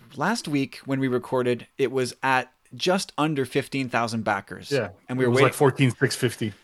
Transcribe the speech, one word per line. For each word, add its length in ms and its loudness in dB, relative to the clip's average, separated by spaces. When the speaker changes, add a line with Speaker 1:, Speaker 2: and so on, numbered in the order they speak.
Speaker 1:
last 320 -2
week 380 -2
when 140 -2
we 80 0
recorded, 580 0
it 160 0
was 300 -2
at 280 2
just 420 0
under 300 0
fifteen 420 -2
thousand 360 -2
backers. 480 -4
Speaker 2:
Yeah. 160 0
Speaker 1:
And 100 -4
we 60 4
Speaker 2:
It 40 4
Speaker 1:
were 40 4
Speaker 2:
was, 40 4
like, 80 6
Speaker 1:
waiting 120 2
Speaker 2:
fourteen 360 4
six 240 0
fifty. 360 -2